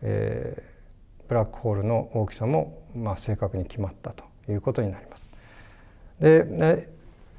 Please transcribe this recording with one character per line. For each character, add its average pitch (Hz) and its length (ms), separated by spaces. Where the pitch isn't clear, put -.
え 53 640
ー、 - 40
ブ 120 60
ラ 110 80
ッ - 20
ク - 140
ホ 110 140
ー - 20
ル 101 80
の 113 300
大 107 140
き - 80
さ 113 120
も、 151 340
ま 113 160
あ、 - 60
正 107 180
確 98 200
に 90 100
決 - 140
ま 95 100
っ - 120
た - 100
と - 120
い 104 40
う 101 60
こ 131 120
と 131 80
に 101 100
な 92 80
り - 100
ま - 60
す。 - 140
で、 160 300
え 165 400